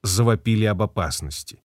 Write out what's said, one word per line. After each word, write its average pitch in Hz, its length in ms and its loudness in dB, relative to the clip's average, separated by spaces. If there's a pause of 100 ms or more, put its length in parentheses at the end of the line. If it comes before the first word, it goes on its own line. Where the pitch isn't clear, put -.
завопили 110 600 2
об 104 160 0
опасности. - 920 -6